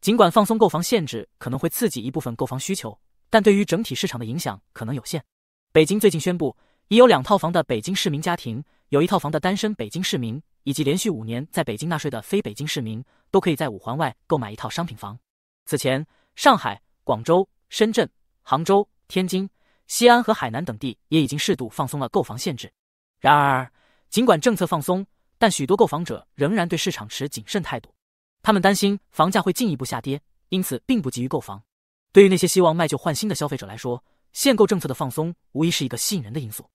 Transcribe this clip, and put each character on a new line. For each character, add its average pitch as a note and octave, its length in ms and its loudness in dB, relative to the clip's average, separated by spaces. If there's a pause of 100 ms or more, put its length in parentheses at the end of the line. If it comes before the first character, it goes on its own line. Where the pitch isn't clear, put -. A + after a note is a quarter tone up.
尽 A3 160 2
管 G3+ 120 8
放 G#3 160 4
松 A3+ 140 -2
购 G3+ 100 4
房 E3+ 140 -2
限 F3+ 240 0
制 A2 220 -10 (100)
可 - 100 -10
能 B2 80 -4
会 E3 120 -2
刺 A3 200 -2
激 A#2+ 140 -6
一 B2 80 -6
部 D#3+ 80 -6
分 B2+ 160 -6
购 C3 100 -2
房 B2+ 140 -6
需 F#3+ 160 -6
求， A2 240 -10 (320)
但 - 100 6
对 G3+ 140 4
于 G3+ 100 2
整 A3+ 200 -2
体 C3+ 100 -8
市 - 140 -4
场 B2 100 -8
的 A#2 80 -8
影 A#2 100 -6
响 G#2+ 240 -8 (120)
可 - 120 -12
能 A2+ 80 -6
有 C3+ 120 -8
限。 - 200 -8 (460)
北 D#3 160 6
京 G#3 140 0
最 G#3+ 100 8
近 D#3+ 100 -4
宣 F3+ 160 -2
布， D#3 200 -4 (320)
已 G#3 80 4
有 B3 100 10
两 A3 160 6
套 G3 160 2
房 E3 140 -2
的 E3+ 100 2
北 A#2+ 180 -2
京 F3+ 140 -4
市 F#3 160 -2
民 D3 100 -4
家 F3 160 -2
庭、 A#2+ 280 -10 (240)
有 C#3+ 120 2
一 E3+ 60 2
套 G3 100 0
房 D3+ 140 -2
的 D#3 80 -2
单 F#3 180 0
身 G#3+ 200 -2
北 A2 120 -8
京 E3+ 140 -6
市 F#3 160 -2
民， A#2+ 240 -6 (220)
以 C#3 80 -4
及 D3+ 100 -2
连 C#3+ 160 0
续 A3+ 100 -2
五 B2 160 -4
年 A#2 280 -6
在 E3+ 100 -2
北 A2+ 140 -4
京 D3+ 120 -8
纳 E3 80 -2
税 D3 140 -4
的 A#2 100 -8
非 G3+ 220 -2
北 G#2+ 100 -10
京 C#3+ 140 -10
市 D3+ 140 -6
民， A2 240 -8 (260)
都 G3 100 4
可 - 80 -2
以 D#3+ 60 2
在 C#3+ 140 -4
五 G2+ 100 -10
环 A#2 180 -8
外 D3 200 -4 (100)
购 D#3+ 100 0
买 A2+ 140 -6
一 A2 60 -14
套 - 120 -10
商 E3 160 -6
品 B2 120 -12
房。 G#2 200 -14 (500)
此 D3 120 -2
前， C3+ 260 -2 (300)
上 B3+ 240 4
海、 - 240 -8 (220)
广 A#2 180 -2
州、 F3+ 260 2 (200)
深 A3 240 0
圳、 G#3 180 0 (320)
杭 D3+ 220 -2
州、 G3 240 2 (200)
天 F#3 200 -2
津、 F#3+ 220 -4 (380)
西 A#3+ 200 4
安 A#3+ 140 8
和 A3 100 0
海 C#3+ 160 -2
南 B2 160 -6
等 A2 140 -10
地 B2+ 180 -8 (120)
也 D#3+ 120 4
已 C#3 60 2
经 C#3+ 120 -4
适 F3 180 0
度 B2 120 -8
放 C#3+ 180 -4
松 C#3+ 140 -6
了 B2 80 -4
购 F#3 140 0
房 A#2+ 160 -8
限 C3 180 -4
制。 - 160 -14 (480)
然 C#3 140 4
而， C3+ 360 2 (380)
尽 A#3 160 0
管 F#3 160 4
政 A#3+ 140 2
策 F3 120 -2
放 D#3+ 140 -2
松， F#3 260 -2 (320)
但 A3+ 120 4
许 C#3+ 160 -4
多 F#3+ 100 2
购 G#3 100 6
房 D#3 180 -4
者 - 300 -10
仍 D3 200 0
然 F3 140 0
对 E3 100 -4
市 - 120 -2
场 G#2+ 180 -10
持 C#3 200 -8
谨 - 180 -12
慎 G3 160 -4
态 B2+ 180 -8
度。 - 120 -20 (480)
他 A3 120 2
们 F#3+ 100 2
担 G3 120 4
心 G3+ 240 0 (120)
房 E3 200 2
价 F#3+ 120 0
会 F#3+ 100 0
进 A#3 160 -2
一 A3+ 80 -2
步 C3 80 -8
下 B2 160 -6
跌， C3+ 200 -6 (280)
因 F#3 140 -2
此 C3 240 -6
并 A#3+ 160 2
不 C3 80 -4
急 B2 120 -6
于 B2+ 60 -4
购 - 120 -2
房。 G2 220 -14 (500)
对 G3+ 120 10
于 G3 40 8
那 F#3 80 4
些 F3+ 100 0
希 F#3 140 2
望 E3 140 4
卖 E3+ 120 0
旧 D3 100 -2
换 D3+ 180 -4
新 G#3+ 140 -4
的 F3+ 60 -2
消 D3 140 -4
费 C3+ 80 -6
者 G2+ 100 -10
来 G2+ 100 -14
说， A#2+ 260 -6 (300)
限 C4 220 2
购 G#3 120 6
政 G3 120 2
策 D#3+ 100 -6
的 C3 60 -4
放 C#3 160 -6
松 E3 240 -6 (180)
无 D3 120 -2
疑 E3+ 60 2
是 D#3 140 -2
一 B2 40 -4
个 A#2 80 -8
吸 - 200 -4
引 D3+ 60 -4
人 G#2+ 100 -12
的 D3 80 -6
因 A#2 100 -10
素。 - 240 -16